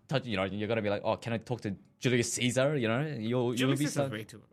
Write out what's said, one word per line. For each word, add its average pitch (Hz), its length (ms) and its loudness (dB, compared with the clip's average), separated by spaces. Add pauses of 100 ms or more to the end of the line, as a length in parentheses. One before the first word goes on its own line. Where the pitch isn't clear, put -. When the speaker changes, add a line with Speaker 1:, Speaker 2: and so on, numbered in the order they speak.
Speaker 1:
touch-, 135 180 0
you 110 120 -2
know, 95 80 2
you're 101 240 -2
gonna 113 120 0
be 104 80 0
like, 101 140 0
"Oh, 101 140 2
can 117 160 -4
I 117 40 0
talk 110 300 -6
to 98 80 -4 (240)
Julius 123 320 2
Caesar?" 123 460 2
You 117 100 2
know, 113 140 2
you'll, 147 180 -4
you'll 120 360 0
Speaker 2:
Julius 131 240 2
Speaker 1:
be 147 80 2
Speaker 2:
Caesar's - 60 -4
Speaker 1:
start- 139 200 0
Speaker 2:
way 110 100 -6
too. 107 180 -18 (120)